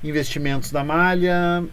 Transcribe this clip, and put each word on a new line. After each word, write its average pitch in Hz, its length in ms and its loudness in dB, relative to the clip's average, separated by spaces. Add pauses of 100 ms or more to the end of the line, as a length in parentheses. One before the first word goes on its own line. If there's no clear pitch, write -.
Investimentos 143 680 -2
da 143 120 -2
Malha. 175 800 2 (100)